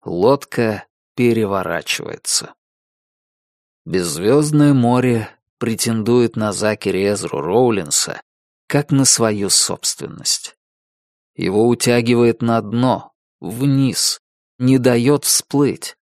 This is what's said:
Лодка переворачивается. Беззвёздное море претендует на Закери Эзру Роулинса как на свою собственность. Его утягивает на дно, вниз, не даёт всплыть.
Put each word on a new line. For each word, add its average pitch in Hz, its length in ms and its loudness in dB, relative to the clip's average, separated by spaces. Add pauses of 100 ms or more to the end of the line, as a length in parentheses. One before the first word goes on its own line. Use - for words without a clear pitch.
Лодка 107 800 0 (300)
переворачивается. 98 1400 -2 (1300)
Беззвёздное 117 880 2
море 123 560 2 (300)
претендует 113 760 0
на 107 180 -2
Закери 101 580 -2
Эзру 87 300 -6
Роулинса 98 800 0 (460)
как 143 240 0
на 139 140 2
свою 107 440 0
собственность. - 1080 -4 (760)
Его 98 320 0
утягивает 120 760 2
на 117 200 0
дно, 113 500 -2 (280)
вниз, 135 840 -2 (360)
не 127 200 4
даёт 127 480 2
всплыть. - 720 -2 (100)